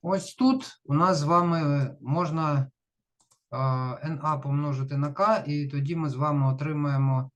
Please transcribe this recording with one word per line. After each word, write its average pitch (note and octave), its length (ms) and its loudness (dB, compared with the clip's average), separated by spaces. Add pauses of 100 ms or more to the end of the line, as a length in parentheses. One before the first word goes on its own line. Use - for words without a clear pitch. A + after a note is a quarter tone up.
Ось F#3 340 -4
тут C4 480 2
у C#3+ 100 -2
нас F3 240 4
з D3 60 -2
вами D#3 680 2 (100)
можна, D3+ 720 0 (800)
е, B2 60 -8 (460)
Н D3+ 200 -6
А D#3 140 0
помножити C#3 600 -2
на C#3+ 160 -2
К, G3+ 340 2
і D3 200 -2
тоді C#3+ 280 -2
ми D#3 140 -2
з B2+ 60 -6
вами C#3 380 2
отримаємо C3+ 840 0